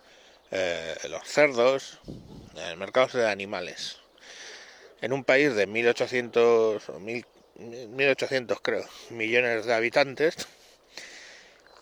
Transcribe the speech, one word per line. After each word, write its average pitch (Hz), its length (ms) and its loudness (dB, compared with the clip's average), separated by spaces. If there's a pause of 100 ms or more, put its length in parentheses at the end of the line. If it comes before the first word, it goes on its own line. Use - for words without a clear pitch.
(500)
eh, 85 460 -2 (120)
los 78 180 -10
cerdos, 135 800 2
en - 640 -14
los 85 80 -10
mercados 123 380 2
de 120 120 2
animales. 98 680 -4 (1040)
En 120 140 -4
un 135 100 -4
país 139 300 4
de 101 120 2
mil 113 220 2
ochocientos 117 1040 2
o 69 100 -12
mil, 113 240 -8 (320)
mil 120 540 -4
ochocientos, 127 500 -2
creo, 98 260 -4 (220)
millones 117 560 0
de 120 80 0
habitantes, 135 640 2 (1500)